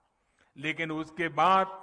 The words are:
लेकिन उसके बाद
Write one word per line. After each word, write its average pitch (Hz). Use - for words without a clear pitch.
लेकिन 156
उसके 156
बाद 185